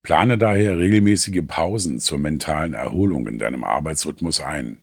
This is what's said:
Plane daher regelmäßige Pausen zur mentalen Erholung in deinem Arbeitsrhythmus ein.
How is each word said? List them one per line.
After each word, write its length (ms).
Plane 360
daher 400
regelmäßige 680
Pausen 540
zur 180
mentalen 560
Erholung 540
in 120
deinem 260
Arbeitsrhythmus 720
ein. 440